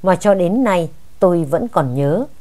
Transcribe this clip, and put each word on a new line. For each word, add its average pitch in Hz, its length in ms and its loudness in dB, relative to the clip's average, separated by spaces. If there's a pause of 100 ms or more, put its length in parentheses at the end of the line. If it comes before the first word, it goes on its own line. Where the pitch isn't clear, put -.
mà 185 140 2
cho 202 180 2
đến 190 300 2
nay 180 260 0 (280)
tôi 175 260 4
vẫn 175 240 -2
còn 139 260 -2
nhớ. 143 300 0 (160)